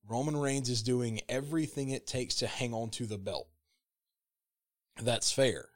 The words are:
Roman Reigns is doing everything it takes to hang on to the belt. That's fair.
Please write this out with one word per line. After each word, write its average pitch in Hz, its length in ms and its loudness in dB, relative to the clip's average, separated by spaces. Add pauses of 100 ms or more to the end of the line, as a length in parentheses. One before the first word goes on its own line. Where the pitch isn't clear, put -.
Roman 135 300 0
Reigns 139 320 2
is 117 140 0
doing 123 480 2
everything 143 580 0
it 135 180 -4
takes - 300 -2
to 123 100 2
hang 120 280 0
on 113 160 -2
to 120 160 -4
the 104 100 -4
belt. 95 320 -4 (1500)
That's 113 320 2
fair. 120 440 2